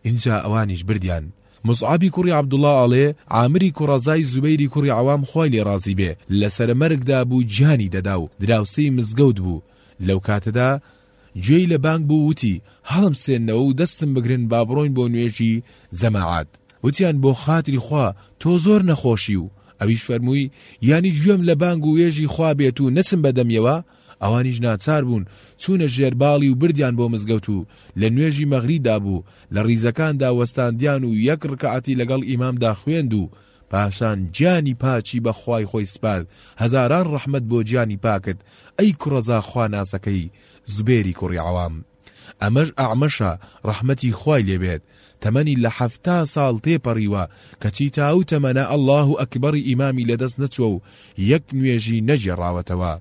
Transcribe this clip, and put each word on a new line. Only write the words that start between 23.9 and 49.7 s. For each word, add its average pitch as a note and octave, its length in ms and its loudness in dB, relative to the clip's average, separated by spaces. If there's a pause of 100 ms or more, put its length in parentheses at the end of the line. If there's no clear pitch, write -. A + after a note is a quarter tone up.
ئەوانیش A#2+ 400 0
ناچار A#2+ 440 0
بوون، A#2 200 -2 (340)
چوونە F3+ 280 0
ژێرباڵی C#3 640 2
و C3 40 4
بردیان C#3 420 0
بۆ A#2+ 120 0
مزگەوت A2 400 -2
و G#2 180 -2 (300)
لە G#2+ 140 2
نوێژی D3 420 0
مەغریدا B2 460 0
بوو، G2 260 -2 (280)
لە G2+ 120 -2
ڕیزەکاندا B2 680 0
وەستاندیان B2 760 -2
و A2+ 100 0
یەک C3+ 320 0
ڕکعەتی C3 540 -2
لەگەڵ C3 220 -2
ئیمامدا B2 520 -2
خوێند C#3+ 400 -2
و F#2+ 160 -2 (400)
پاشان G2+ 480 -2 (140)
گیانی D3+ 420 0
پاچی B2 460 -4
بە A2+ 120 -2
خوای A2+ 340 -4
خۆی G#2+ 180 -4
سپارد. G2 460 -4 (260)
هەزاران C3 500 2
ڕەحمەت C#3 420 -4
بۆ A#2 140 0
گیانی A2+ 340 -2
پاکت، G2 420 -4 (400)
ئەی G#3 140 4
کوڕەزا A#2+ 480 -2
خوا A#2 280 -4
ناسەکەی G2 640 -4 (340)
زوبێری G#2 480 0
کوڕی F2+ 320 -6
عەوام. F2 280 -4 (640)
ئەمەش B2 320 2
ئەعمەشە، B2 600 0 (320)
ڕەحمەتی A#2 540 -2
خوای C#3 300 2
لێبێت، F2+ 340 -2 (360)
تەمەنی C3+ 440 0
لە A#2 80 2
حەفتا B2+ 540 -2
ساڵ C#3 360 -2
تێپەڕیوە، A2 640 0 (340)
کەچی C#3 320 -2
تاو D3+ 320 0
تەمەنە C#3 460 0
ئەڵڵاهو C#3+ 520 2
ئەکبەری C#3+ 480 -2
ئیمامی B2+ 420 0